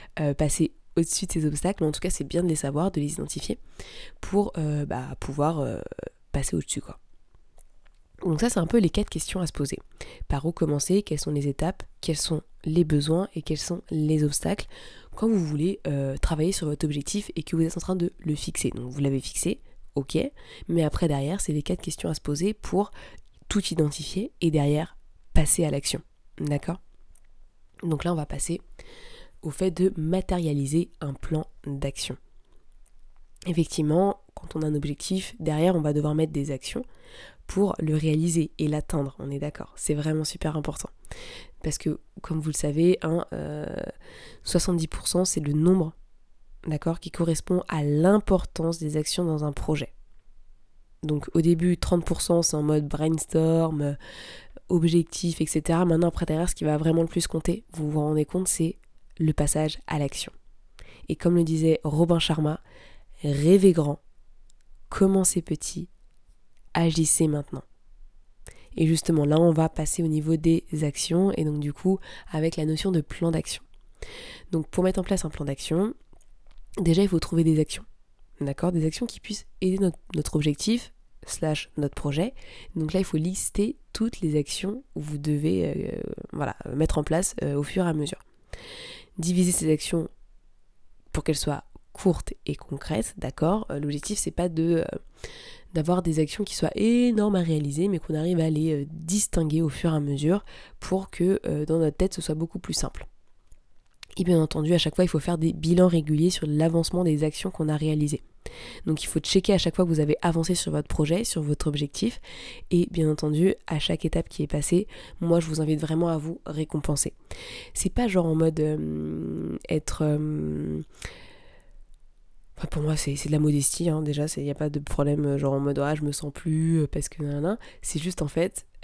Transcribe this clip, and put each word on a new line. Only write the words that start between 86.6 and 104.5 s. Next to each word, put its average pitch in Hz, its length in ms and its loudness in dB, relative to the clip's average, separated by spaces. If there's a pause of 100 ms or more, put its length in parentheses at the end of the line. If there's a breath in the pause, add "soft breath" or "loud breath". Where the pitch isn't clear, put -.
mettre 156 240 2
en 147 60 4
place, 170 400 0
euh, 143 100 0
au 143 80 0
fur 180 240 0
et - 20 0
à 165 60 2
mesure. 147 320 -6 (960 loud breath)
Diviser 180 320 2
ces 156 200 2
actions 160 380 0 (1000)
pour 151 120 -2
qu'elles 156 120 0
soient 147 300 -4 (280)
courtes - 400 0 (140)
et 147 80 -2
concrètes, - 640 -6
d'accord ? 170 500 -2
Euh, 143 100 -6
l'objectif, 151 380 -4
c'est 160 140 -4
pas 175 180 -2
de, 165 340 2
euh, - 140 -6 (800 loud breath)
d'avoir 175 260 2
des 160 160 0
actions 160 260 0
qui - 120 -6
soient - 200 0
énormes 220 600 4
à 180 60 4
réaliser, 156 480 0
mais 175 100 0
qu'on - 160 -4
arrive 165 240 2
à 160 100 4
les, 156 240 2
euh, 143 160 -2
distinguer 160 720 0
au 156 80 2
fur 160 240 0
et 156 40 2
à - 20 0
mesure 147 440 0 (360 loud breath)
pour 190 320 -4
que, 180 340 2
euh, 151 220 -2
dans 160 100 2
notre 156 200 2
tête, 190 180 2
ce 165 80 -6
soit 156 100 -2
beaucoup 165 240 -4
plus 175 160 -6
simple. - 320 -4 (1120)
Et 185 60 0
bien 170 180 6
entendu, 156 320 0